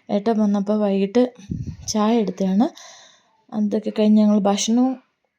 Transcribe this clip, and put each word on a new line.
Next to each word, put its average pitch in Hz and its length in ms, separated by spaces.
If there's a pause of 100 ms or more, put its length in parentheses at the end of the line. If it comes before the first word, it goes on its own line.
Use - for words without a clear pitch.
(100)
ഏട്ടൻ 214 280
വന്നപ്പോൾ 208 400
വൈകിട്ട് 202 540 (560)
ചായ 220 300
എടുത്തതാണ്. 190 500 (840)
അതൊക്കെ 214 440
കഴിഞ്ഞ് 214 200
ഞങ്ങൾ 214 200
ഭക്ഷണം 226 640 (360)